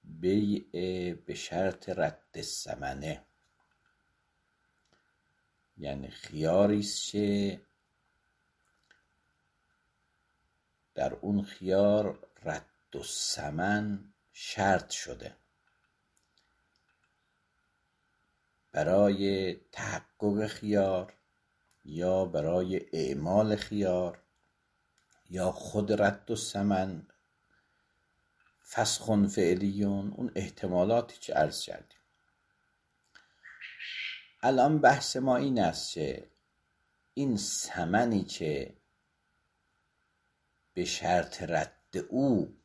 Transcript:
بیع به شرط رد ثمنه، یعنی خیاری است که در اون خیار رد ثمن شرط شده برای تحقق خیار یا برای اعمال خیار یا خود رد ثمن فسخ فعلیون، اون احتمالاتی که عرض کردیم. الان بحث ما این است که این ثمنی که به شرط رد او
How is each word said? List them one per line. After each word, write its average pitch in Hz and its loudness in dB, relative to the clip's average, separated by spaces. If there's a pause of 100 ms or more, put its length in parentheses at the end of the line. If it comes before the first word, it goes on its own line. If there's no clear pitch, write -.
بیع 92 0
به - -10
شرط 90 -2
رد 82 -4
ثمنه، 69 -8 (2500)
یعنی 69 -8
خیاری 98 2
است - -6
که - 0 (3250)
در - -2
اون 101 -2
خیار 101 2 (140)
رد - -8
ثمن 101 -2 (200)
شرط - 0
شده - -10 (3250)
برای 95 2 (180)
تحقق 104 -4
خیار 98 0 (720)
یا 90 0
برای 87 0 (120)
اعمال 82 2
خیار 90 -2 (1080)
یا 92 0
خود 104 0
رد 101 0
ثمن 98 -2 (1600)
فسخ 107 2
فعلیون، 98 0
اون - -6
احتمالاتی 98 0
که - -8
عرض 78 2
کردیم. - -14 (2500)
الان 139 6
بحث 135 6
ما 131 2
این 135 0
است - 0
که 71 -6 (840)
این 135 0
ثمنی 101 0
که 73 -6 (2000)
به 90 -4
شرط 87 0
رد 80 -4 (120)
او 127 2